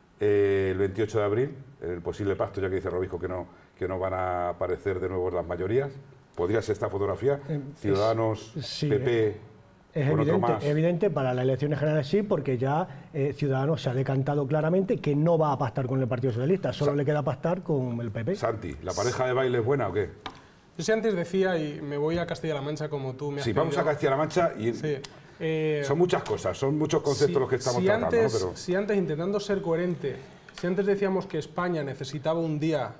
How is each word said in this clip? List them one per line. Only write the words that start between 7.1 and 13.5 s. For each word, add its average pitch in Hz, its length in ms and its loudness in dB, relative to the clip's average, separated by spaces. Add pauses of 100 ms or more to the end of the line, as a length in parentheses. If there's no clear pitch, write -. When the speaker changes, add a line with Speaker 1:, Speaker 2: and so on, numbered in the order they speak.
Speaker 2:
Eh, 147 140 -4 (120)
es, - 60 -20
Speaker 1:
Ciudadanos, 110 840 0
Speaker 2:
sí, - 280 -4
Speaker 1:
P 139 100 4
P, 113 380 2 (560)
Speaker 2:
es 143 160 2
Speaker 1:
con 151 100 2
otro 151 140 4
Speaker 2:
evidente, 180 200 4
Speaker 1:
más. 107 120 -2
Speaker 2:
evidente 160 440 2
para 135 240 0
las 127 100 0
elecciones 135 360 2
generales 151 280 0
sí, 202 140 2
porque 156 360 0
ya, 147 560 -2
eh, 139 200 -2
Ciudadanos 139 480 0